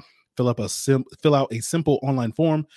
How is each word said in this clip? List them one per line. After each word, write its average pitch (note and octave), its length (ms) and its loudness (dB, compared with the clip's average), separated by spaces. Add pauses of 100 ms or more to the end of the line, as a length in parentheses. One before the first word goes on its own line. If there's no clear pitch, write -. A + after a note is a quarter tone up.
(360)
Fill B2 120 2
up A#2+ 120 0
a G2+ 80 -4
sim-, C3+ 380 0 (160)
fill D3+ 120 4
out C3+ 200 0
a A2+ 60 -6
simple D3+ 420 0
online B2+ 300 -2
form, D#3 340 0 (100)